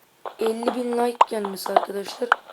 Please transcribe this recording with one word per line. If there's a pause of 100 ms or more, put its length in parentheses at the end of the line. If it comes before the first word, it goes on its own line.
(400)
elli
bin
like (120)
gelmesi
arkadaşlar. (240)